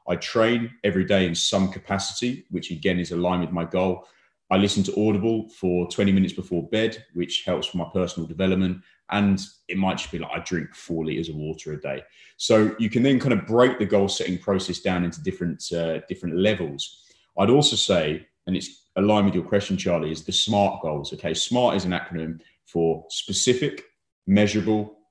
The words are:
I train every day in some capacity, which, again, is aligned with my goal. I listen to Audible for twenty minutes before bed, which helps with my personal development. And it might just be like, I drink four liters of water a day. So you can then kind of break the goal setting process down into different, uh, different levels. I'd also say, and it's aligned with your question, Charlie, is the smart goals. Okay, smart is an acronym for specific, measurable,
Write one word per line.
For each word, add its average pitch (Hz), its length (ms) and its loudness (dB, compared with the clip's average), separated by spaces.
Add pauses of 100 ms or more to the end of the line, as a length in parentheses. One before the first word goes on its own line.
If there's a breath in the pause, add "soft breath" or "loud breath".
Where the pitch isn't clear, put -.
I 90 80 0
train 117 540 0 (120)
every 95 220 2
day 95 220 2
in 85 80 -2
some 98 360 2
capacity, 98 800 -6
which, 92 200 -8
again, 87 280 -2
is 90 140 -4
aligned 87 300 0
with 82 80 -4
my 87 140 -2
goal. 90 420 -2 (440 soft breath)
I 95 60 4
listen 101 280 2
to 107 240 0
Audible 110 420 0
for 90 380 -2
twenty 101 220 2
minutes 95 220 4
before 85 360 -4
bed, 110 440 -2
which - 320 -4
helps 87 220 -2
with - 100 -10
my 85 160 -4
personal 87 340 -4
development. 92 540 0 (300 soft breath)
And 101 280 2 (300)
it 92 80 -6
might 95 220 0
just - 120 -10
be 87 80 -8
like, 73 160 -8
I 82 40 -6
drink 82 360 -6
four 80 300 -6
liters 78 240 -4
of 78 60 -12
water 76 400 -8
a 73 60 -12
day. - 220 -8 (360 soft breath)
So 110 400 4
you 113 100 0
can 117 140 2
then 135 180 4
kind 131 140 2
of 98 120 0
break 123 320 4
the 104 60 2
goal 98 240 4
setting 90 300 -2
process 95 400 -2
down 90 260 0
into 85 180 -6
different, 90 480 -6
uh, 82 380 -2
different 87 300 -4
levels. 90 640 -2 (360 soft breath)
I'd 101 120 4
also 143 260 6
say, 80 500 0 (200)
and 92 100 0
it's - 300 -10 (100)
aligned 104 300 4
with 90 80 2
your 87 100 0
question, 98 320 0
Charlie, 82 340 -2
is 80 140 -8
the 98 80 -8
smart 101 480 0
goals. 76 320 -6
Okay, 80 220 -4
smart 123 420 2
is 90 80 -2
an 90 60 -2
acronym 80 500 -6 (240 soft breath)
for 82 460 0
specific, - 760 -2 (420)
measurable, 104 720 2 (140)